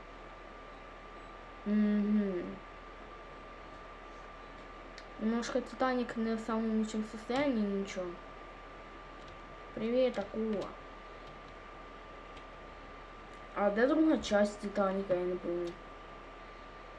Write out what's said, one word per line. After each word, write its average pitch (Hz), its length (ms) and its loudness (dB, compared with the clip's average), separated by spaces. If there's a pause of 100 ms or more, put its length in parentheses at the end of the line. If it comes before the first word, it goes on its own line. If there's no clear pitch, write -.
(1700)
Угу. 208 680 8 (3000)
Немножко 226 400 2
Титанік 247 560 2
не 226 180 2
в 220 60 0
самому 220 380 2
лучшем 214 340 2
состоянии, 247 500 4
нічого. 196 440 2 (1700)
Привіт, 233 440 4
акула. 214 480 0 (3000)
А 202 160 6
де 220 160 8
друга 311 320 8
часть 208 400 4
Титаніка, 196 560 2
я 180 60 6
не 180 140 2
пам'ятаю. 175 380 0 (1300)